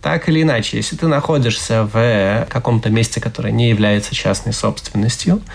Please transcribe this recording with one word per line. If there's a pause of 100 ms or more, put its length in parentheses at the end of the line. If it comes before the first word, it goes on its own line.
Так
или
иначе,
если
ты
находишься
в
каком-то
месте,
которое
не
является
частной
собственностью, (120)